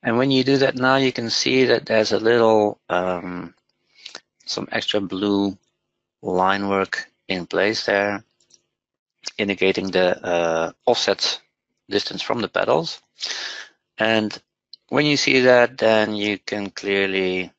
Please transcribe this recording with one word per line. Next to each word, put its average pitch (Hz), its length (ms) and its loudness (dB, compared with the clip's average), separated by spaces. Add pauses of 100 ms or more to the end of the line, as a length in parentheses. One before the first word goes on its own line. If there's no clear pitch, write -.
And 117 140 0
when 131 120 2
you 131 140 2
do 135 140 2
that 135 180 2
now, 131 220 2
you 131 140 2
can 117 180 -6
see 131 360 2
that 120 200 0
there's 110 260 2
a 101 80 0
little, 110 600 4 (100)
um, 90 640 -4 (880)
some - 260 -8
extra 104 300 -4
blue 98 560 -2 (640)
line 95 480 0
work 98 400 -4 (180)
in 90 200 -6
place 101 380 -2
there, 101 380 -2 (1120)
indicating 95 500 0
the, 90 380 0
uh, 82 460 0 (140)
offset - 560 0 (480)
distance 98 320 -4
from 120 200 -4
the 98 60 -4
pedals. 131 540 -2 (960)
And 110 420 0 (500)
when 143 160 2
you 143 120 2
see 131 240 2
that, 123 360 4
then 107 380 2
you 104 220 -2
can 101 320 -8
clearly 95 880 -2